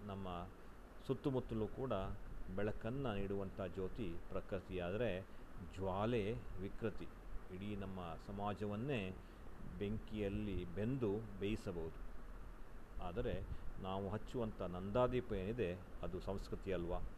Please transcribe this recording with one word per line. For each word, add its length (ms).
ನಮ್ಮ 420
ಸುತ್ತಮುತ್ತಲೂ 600
ಕೂಡ 260
ಬೆಳಕನ್ನು 600
ನೀಡುವಂಥ 460
ಜ್ಯೋತಿ 540
ಪ್ರಕೃತಿಯಾದರೆ, 960
ಜ್ವಾಲೆ 600
ವಿಕೃತಿ. 480
ಇಡೀ 220
ನಮ್ಮ 240
ಸಮಾಜವನ್ನೇ 880
ಬೆಂಕಿಯಲ್ಲಿ 960
ಬೆಂದು 640
ಬೇಯಿಸಬಹುದು. 720
ಆದರೆ 600
ನಾವು 280
ಹಚ್ಚುವಂಥ 520
ನಂದಾದೀಪ 720
ಏನಿದೆ, 400
ಅದು 460
ಸಂಸ್ಕೃತಿ 540
ಅಲ್ವಾ? 260